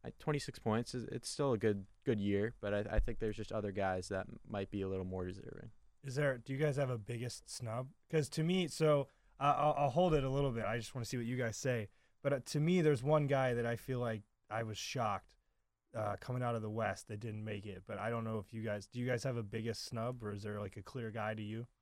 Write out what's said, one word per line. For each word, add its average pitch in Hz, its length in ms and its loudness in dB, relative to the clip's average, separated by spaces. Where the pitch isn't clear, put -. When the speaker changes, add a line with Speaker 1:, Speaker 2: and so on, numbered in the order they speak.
Speaker 1:
I, 117 160 -8
twenty-six - 400 -2
points 117 360 0
is, 120 180 -4
it's 123 160 -6
still 139 240 2
a 110 60 2
good, 101 260 2
good 113 140 2
year, 101 420 2
but 101 100 0
I, 104 120 2
I - 40 8
think 113 180 0
there's 107 180 -2
just 107 160 -8
other 104 180 -2
guys 92 380 0
that 95 200 -2
m-, - 100 -14
might 98 220 -4
be 101 100 -2
a 95 80 0
little 95 160 -2
more 92 220 -4
deserving. - 440 -10
Speaker 2:
Is 131 120 -8
there, 139 220 0
do 135 140 -8
you 135 60 -4
guys 147 180 2
have 135 140 0
a 120 80 -2
biggest 120 500 -8
snub? 120 400 -6
'Cause 156 200 2
to 156 120 -2
me, 180 260 2
so, 147 400 4
uh, 139 160 6
I'll, 147 220 4
I'll 143 120 4
hold 165 240 6
it 135 100 4
a 131 60 0
little 139 200 4
bit. 113 140 -2
I 110 140 0
just - 160 -6
wanna 120 100 -2
see 127 120 -4
what 117 100 0
you 123 100 0
guys 117 200 0
say. 120 320 0
But, 143 100 2
uh, 131 140 2
to 151 140 0
me, 175 220 6
there's 143 200 6
one 151 240 4
guy 131 280 4
that 117 120 2
I 117 100 0
feel 127 240 -4
like 110 220 -2
I 110 140 -2
was 107 140 -6
shocked, 107 480 -2
uh, 104 240 0
coming 123 220 -4
out 120 120 0
of 110 80 -2
the 107 80 -4
West 107 380 -2
that 107 120 -6
didn't 107 240 -6
make 104 220 -6
it. 92 200 -10
But 107 120 -8
I 107 120 -2
don't 113 140 -2
know 110 140 -2
if - 140 -8
you 113 100 -8
guys, 104 240 -4
do - 120 -10
you 120 80 -2
guys 123 180 0
have 127 120 0
a 117 60 -2
biggest 110 420 -6
snub, 120 400 -4
or 104 80 -4
is 104 100 -6
there, 104 180 -6
like, 104 160 -8
a 101 60 -12
clear 113 280 -8
guy 107 240 -2
to 110 80 -6
you? 113 240 -6